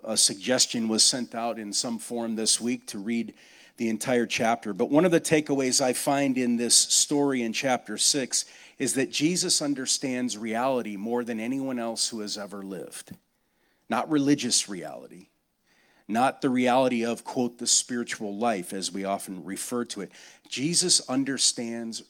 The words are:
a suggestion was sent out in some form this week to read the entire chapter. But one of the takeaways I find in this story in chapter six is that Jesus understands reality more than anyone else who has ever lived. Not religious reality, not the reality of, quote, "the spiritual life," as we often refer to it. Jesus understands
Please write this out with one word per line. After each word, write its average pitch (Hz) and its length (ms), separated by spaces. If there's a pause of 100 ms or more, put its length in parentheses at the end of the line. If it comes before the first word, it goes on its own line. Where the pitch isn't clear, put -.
a 110 140
suggestion 113 720
was 110 140
sent 123 320
out 117 240
in 104 160
some 117 240
form 117 360
this 110 280
week 120 240
to - 120
read 110 360 (420)
the 113 140
entire 120 340
chapter. 113 480
But 101 160
one 147 160
of 185 60
the 165 100
takeaways 139 640
I 127 100
find 139 460
in 120 180
this 117 180
story 143 680
in 113 100
chapter 123 460
six - 480 (320)
is 123 160
that 127 160
Jesus 170 500
understands 127 800
reality 113 580
more 117 280
than 113 160
anyone 131 380
else 117 300
who 113 120
has 104 180
ever 101 240
lived. 95 480 (800)
Not 120 200
religious 139 560
reality, 69 600 (800)
not 123 320
the 143 80
reality 123 560
of, 117 180
quote, 120 360
"the 120 80
spiritual 113 680
life," 101 380
as 90 180
we 95 140
often 98 400
refer 107 400
to 110 160
it. 90 100 (380)
Jesus 170 580
understands 117 1040